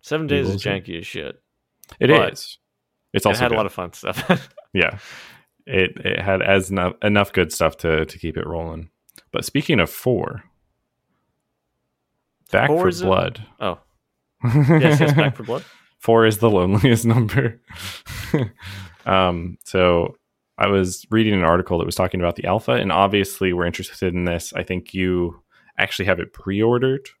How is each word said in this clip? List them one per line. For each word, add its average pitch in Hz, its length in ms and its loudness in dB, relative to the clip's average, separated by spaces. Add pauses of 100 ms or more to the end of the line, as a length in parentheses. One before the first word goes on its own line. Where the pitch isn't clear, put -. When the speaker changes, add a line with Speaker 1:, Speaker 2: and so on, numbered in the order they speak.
Speaker 1:
Seven 156 260 -6
Speaker 2:
We - 80 -8
Speaker 1:
Days 139 120 0
Speaker 2:
will 98 80 -2
Speaker 1:
is 95 80 -6
Speaker 2:
see. 104 60 -2
Speaker 1:
janky 92 300 -6
as 85 80 -14
shit. - 340 -12 (580)
Speaker 2:
It - 80 2
Speaker 1:
But 131 260 4
Speaker 2:
is. - 240 -16 (560)
It's - 120 0
Speaker 1:
it 107 40 4
Speaker 2:
also 107 120 0
Speaker 1:
had 123 60 0
a - 20 2
Speaker 2:
good. 117 80 0
Speaker 1:
lot 107 80 0
of 92 80 -8
fun 87 200 -10
stuff. - 640 -4
<laughs> - 140 -20
Speaker 2:
Yeah. 92 260 0 (680)
It, 92 380 0
it 95 160 -2
had 95 220 0
as 95 300 2
enough, 92 320 -2
enough 104 280 2
good 87 220 0
stuff 80 240 0
to, 80 280 0
to - 140 -18
keep 80 180 -8
it - 100 -6
rolling. 82 420 -10 (420)
But - 140 -6
speaking 143 340 -2
of 80 120 2
four, 101 520 -4 (2000)
Back - 160 0
Speaker 1:
Forza 151 360 0
Speaker 2:
for 92 40 -2
Blood. 92 380 -2 (140)
Speaker 1:
Oh. 90 200 -6 (600)
Speaker 2:
<laughs> - 20 -20
Speaker 1:
Yes, 147 560 4
yes, 151 140 4
Back 135 220 2
for 120 80 -14
Blood. 123 200 -6 (360)
Speaker 2:
Four 113 260 6
is 110 140 4
the 113 100 6
loneliest 101 560 4
<laughs> 113 100 4
number. 120 440 0 (720)
<laughs> 131 180 0 (540)
Um, 90 580 0
so 90 540 2 (420)
I 98 80 2
was 95 420 0
reading 110 240 2
an 95 100 2
article 87 360 2
that 87 60 -2
was 85 100 -6
talking 92 240 -2
about 87 160 0
the - 100 -10
alpha, 113 280 0
and 113 180 -2
obviously 95 600 2
we're 87 120 0
interested 87 480 -6
in 90 120 -2
this. 85 280 -6
I 90 80 -6
think 90 320 -8
you 90 480 -2 (380)
actually 98 260 -4
have 92 140 0
it 87 120 -8
pre-ordered. 120 760 -2 (140)